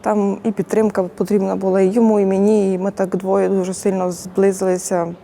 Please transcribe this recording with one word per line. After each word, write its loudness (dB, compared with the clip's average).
Там -2
і -2
підтримка -2
потрібна -2
була 0
і 4
йому, 4
і 2
мені, 2
і -2
ми -4
так -4
двоє 0
дуже -2
сильно -2
зблизилися. -2